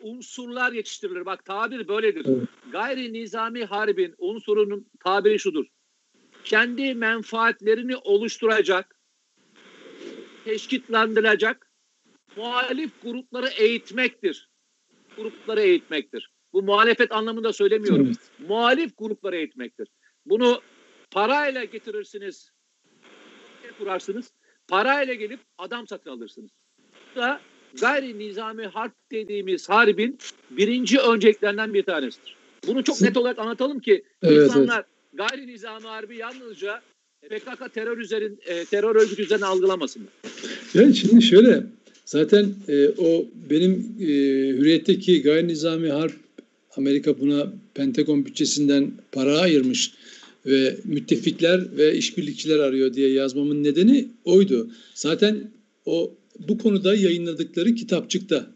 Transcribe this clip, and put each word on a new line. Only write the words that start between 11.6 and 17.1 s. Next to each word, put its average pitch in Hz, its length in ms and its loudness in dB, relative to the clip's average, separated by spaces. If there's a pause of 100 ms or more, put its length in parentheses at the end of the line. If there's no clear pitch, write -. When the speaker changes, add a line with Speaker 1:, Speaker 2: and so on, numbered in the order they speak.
Speaker 1:
muhalif 247 540 -6 (120)
grupları 247 460 -8 (100)
eğitmektir. 220 920 -2 (680)
Grupları 214 440 -6
eğitmektir. 160 720 0 (220)
Bu 196 100 0
muhalefet 214 500 2